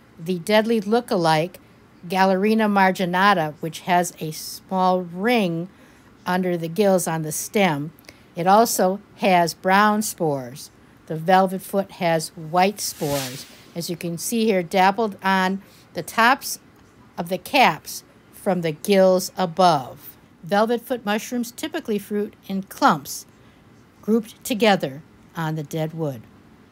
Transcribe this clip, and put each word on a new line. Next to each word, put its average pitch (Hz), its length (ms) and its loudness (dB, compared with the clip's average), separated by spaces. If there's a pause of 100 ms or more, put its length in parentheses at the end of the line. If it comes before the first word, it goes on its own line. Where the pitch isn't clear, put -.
(180)
the 175 200 -4
deadly 214 420 2
look-alike 185 800 0 (480)
Galerina 196 600 2
marginata, 190 920 2
which 160 200 -8
has 175 400 0
a 156 120 -8
small 185 720 -2
ring 180 680 -2 (580)
under 180 300 -2
the 165 120 -6
gills 190 380 2
on 160 160 -4
the 156 100 -8
stem. 160 600 -2 (420)
It 170 120 -4
also 202 540 4 (160)
has 175 380 2
brown 208 480 2
spores. 143 680 -6 (360)
The 160 100 -6
velvet 185 460 2
foot 196 300 -4
has 165 380 -2
white 180 500 -2
spores, 143 680 -6 (280)
as 170 140 -8
you 175 80 -8
can 170 220 -8
see 226 260 -2
here, 196 180 2
dappled 196 600 0
on 190 400 0 (300)
the 175 100 -8
tops - 560 0 (580)
of 175 120 -8
the 185 100 -4
caps - 640 0 (300)
from 185 300 -2
the 160 100 -2
gills 185 640 4
above. 175 800 0 (260)
Velvet 220 380 0
foot 233 260 -8
mushrooms 220 460 -4
typically 311 460 -6
fruit 208 360 -6 (140)
in 196 160 -6
clumps, - 600 -2 (760)
grouped 220 420 -2
together 185 580 0 (340)
on 156 180 -4
the 156 80 -6
dead 160 320 -6
wood. 143 280 -6 (500)